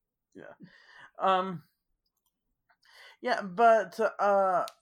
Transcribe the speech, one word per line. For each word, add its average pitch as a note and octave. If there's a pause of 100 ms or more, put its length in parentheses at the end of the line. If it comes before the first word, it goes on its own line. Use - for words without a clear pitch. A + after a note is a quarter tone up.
(340)
Yeah. F#2 (760)
Um, F#3 (1600)
yeah, A#3+
but, G#3 (220)
uh, G3 (180)